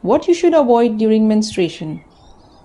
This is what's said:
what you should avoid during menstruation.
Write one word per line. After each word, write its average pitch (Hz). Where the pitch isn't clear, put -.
what 254
you 349
should 339
avoid 240
during 220
menstruation. 175